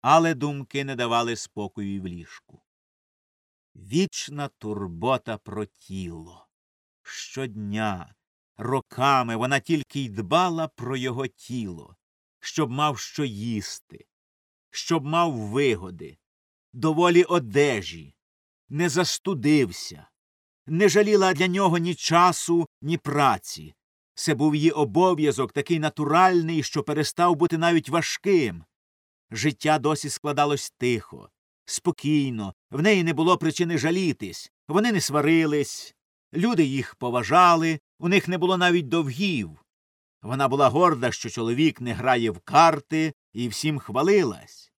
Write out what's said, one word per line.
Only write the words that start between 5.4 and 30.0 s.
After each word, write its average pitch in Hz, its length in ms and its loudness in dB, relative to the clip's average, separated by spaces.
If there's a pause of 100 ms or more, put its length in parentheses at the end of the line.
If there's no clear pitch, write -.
тіло. 85 840 -14 (560)
Щодня, 104 1120 -8 (420)
роками 127 800 0
вона 131 240 0
тільки 143 400 -4
й 127 100 -6
дбала 160 580 0
про 127 300 -8
його 127 300 -6
тіло, 95 680 -10 (440)
щоб - 320 -4
мав 143 280 -2
що - 240 -8
їсти, 110 840 -8 (640)
щоб 160 360 -4
мав 165 280 0
вигоди, 101 840 -4 (560)
доволі 170 500 4
одежі, 113 920 0 (540)
не 156 200 -2
застудився, 143 1160 0 (580)
не 170 240 4
жаліла 196 440 4
для 160 140 0
нього 180 300 2
ні 170 180 -2
часу, 170 720 2 (140)
ні 156 160 -4
праці. 120 760 -2 (380)
Це 156 220 -2
був 147 200 2
її 156 160 2
обов'язок, 147 800 0
такий 160 280 -2
натуральний, 160 840 2
що 147 200 -4
перестав 156 520 0
бути 160 220 0
навіть 165 320 2
важким. 147 760 0 (680)
Життя 143 480 0
досі 151 300 -2